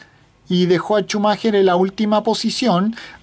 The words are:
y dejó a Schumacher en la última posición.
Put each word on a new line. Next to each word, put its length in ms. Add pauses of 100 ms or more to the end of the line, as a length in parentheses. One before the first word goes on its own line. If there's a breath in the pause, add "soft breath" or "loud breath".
(500 loud breath)
y 160
dejó 320
a 40
Schumacher 540
en 100
la 120
última 460
posición. 720 (260 loud breath)